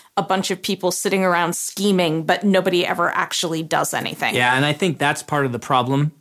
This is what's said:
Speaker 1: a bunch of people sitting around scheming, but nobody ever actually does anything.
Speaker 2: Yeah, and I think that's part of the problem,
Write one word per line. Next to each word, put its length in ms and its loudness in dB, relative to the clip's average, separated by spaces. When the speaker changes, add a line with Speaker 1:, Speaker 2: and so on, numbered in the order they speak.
Speaker 1:
a 60 2
bunch 280 0
of 100 -4
people 300 -2
sitting 320 0
around 320 2
scheming, 680 0
but 200 0
nobody 420 2
ever 240 0
actually 540 -4
does 300 -2
anything. 420 -4
Speaker 2:
Yeah, 200 2
and 100 2
I 80 0
think 240 -2
that's 260 0
part 220 -2
of 60 -2
the 80 -4
problem, 600 0